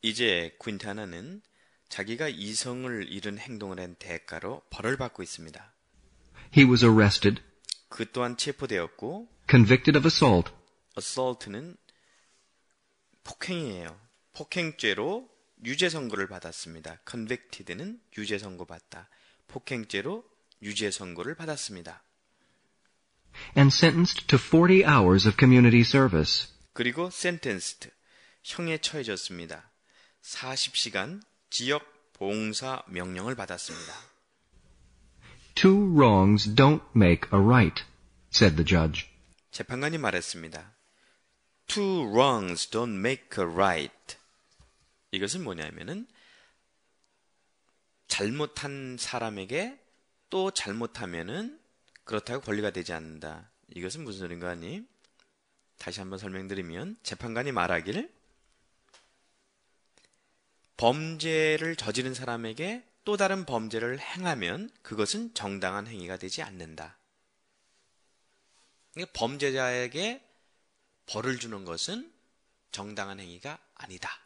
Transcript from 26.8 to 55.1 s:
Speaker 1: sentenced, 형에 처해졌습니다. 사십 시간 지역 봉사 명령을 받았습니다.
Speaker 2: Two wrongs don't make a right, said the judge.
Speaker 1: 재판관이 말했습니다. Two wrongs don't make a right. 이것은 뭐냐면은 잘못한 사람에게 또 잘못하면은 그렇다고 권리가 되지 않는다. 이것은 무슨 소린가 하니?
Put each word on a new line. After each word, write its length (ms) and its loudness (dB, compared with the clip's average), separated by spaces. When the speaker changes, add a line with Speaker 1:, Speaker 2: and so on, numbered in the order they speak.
Speaker 1:
sentenced, 840 -6
형에 360 -6
처해졌습니다. 920 -8
사십 560 -6
시간 460 -4
지역 340 -2
봉사 720 -6
명령을 460 -8
받았습니다. 580 -10
Speaker 2:
Two 400 6
wrongs 600 8
don't 280 6
make 360 6
a 80 6
right, 440 6
said 220 6
the 100 4
judge. 400 2
Speaker 1:
재판관이 480 -6
말했습니다. 760 -6
Two 440 -2
wrongs 600 2
don't 280 -4
make 280 -4
a 120 -2
right. 640 -2
이것은 340 -6
뭐냐면은 600 -12
잘못한 880 -6
사람에게 800 -8
또 200 -2
잘못하면은 1080 -10
그렇다고 360 -8
권리가 300 -4
되지 240 -8
않는다. 560 -14
이것은 300 -12
무슨 160 -14
소린가 280 -10
하니? 340 -10